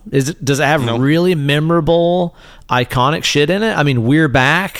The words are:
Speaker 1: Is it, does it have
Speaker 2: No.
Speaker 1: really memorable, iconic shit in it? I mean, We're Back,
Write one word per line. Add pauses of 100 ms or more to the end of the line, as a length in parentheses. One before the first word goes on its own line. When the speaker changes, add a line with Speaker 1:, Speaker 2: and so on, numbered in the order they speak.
(100)
Speaker 1:
Is
it,
does
it
have
Speaker 2:
No.
Speaker 1:
really
memorable, (340)
iconic
shit
in
it?
I
mean,
We're
Back,